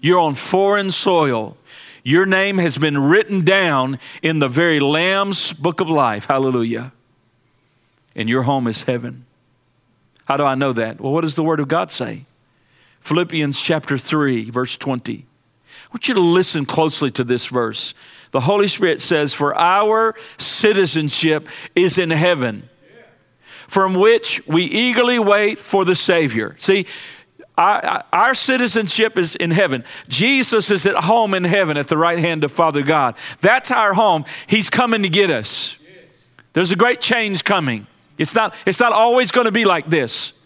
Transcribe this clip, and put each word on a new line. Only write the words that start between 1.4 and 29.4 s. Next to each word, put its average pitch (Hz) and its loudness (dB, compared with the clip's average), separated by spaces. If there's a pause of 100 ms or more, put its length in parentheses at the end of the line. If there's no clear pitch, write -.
Your 165 2
name 190 2
has 165 -2
been 143 0
written 180 2
down 147 2 (240)
in 160 0
the 135 2
very 156 2
Lamb's 180 0
Book 165 -4
of 180 -2
Life. 123 0
Hallelujah. 127 -2 (1200)
And 98 -6
your 127 0
home 131 0
is 110 -4
heaven. 123 -6 (1000)
How 139 0
do 147 0
I 135 2
know 135 0
that? 113 -4
Well, 135 -4
what 165 0
does 156 -4
the 165 0
Word 160 0
of 143 -4
God 160 -2
say? - -8 (760)
Philippians 156 -2
chapter 147 -2
three, 127 -2
verse 123 -4
twenty. 123 -8 (600)
I - -20
want - -6
you 254 -2
to 196 4
listen 170 2
closely 151 0
to 131 -4
this 120 -2
verse. 117 -4 (380)
The 139 0
Holy 202 2
Spirit 180 0
says, 151 0
"For 143 -2
our 214 2 (220)
citizenship 160 0 (280)
is 175 2
in 175 -2
heaven, 156 0 (1000)
from 190 2
which 214 2
we 160 2
eagerly 240 0
wait 208 2
for 196 0
the 180 2
Savior." 139 -2
See, 190 0 (720)
our, 185 0
our 226 2
citizenship 220 0
is 170 -2
in 170 -4